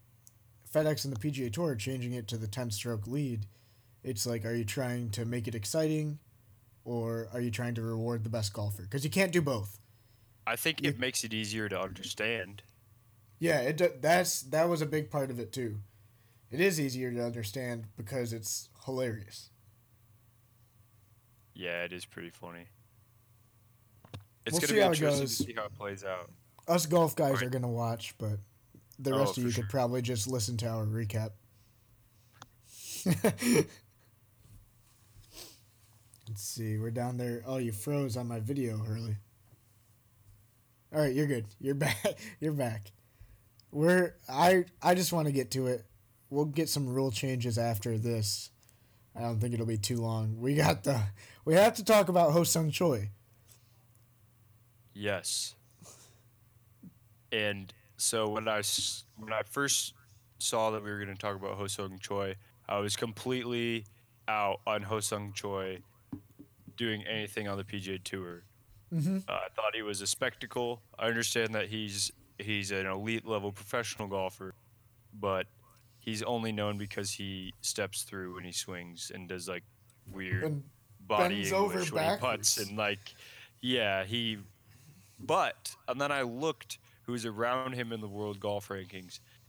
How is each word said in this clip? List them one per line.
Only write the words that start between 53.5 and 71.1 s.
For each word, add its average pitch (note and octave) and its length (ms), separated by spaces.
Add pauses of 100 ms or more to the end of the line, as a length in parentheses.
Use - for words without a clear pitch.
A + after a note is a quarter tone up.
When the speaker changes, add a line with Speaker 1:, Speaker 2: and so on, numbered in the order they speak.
Speaker 2:
Yes. G2+ 600 (1800)
And G#2 400 (240)
so A2 320
when A2 200
I G#2+ 100
s-, - 460 (120)
when G#2+ 160
I G#2+ 100
first - 520 (440)
saw A2 320
that G#2+ 120
we G#2 80
were G2+ 80
gonna G2 180
talk G2+ 200
about G2 200
Ho-Sung G2 440
Choi, G2 340 (340)
I G#2 100
was G2+ 180
completely A#2 920 (420)
out G#2 380
on G#2+ 160
Ho-Sung G#2 520
Choi F#2+ 440 (960)
doing A2 300
anything G#2+ 420
on G2 100
the F#2+ 60
P G2+ 160
G F#2+ 140
A F#2 40
Tour. F2+ 460 (500)
Speaker 1:
Mm-hmm. F3 240 (100)
Speaker 2:
Uh, G2 40
I F#2+ 220
thought G#2+ 200
he A2+ 80
was G#2 180
a G2 60
spectacle. A#2+ 720 (180)
I A2+ 100
understand A2+ 460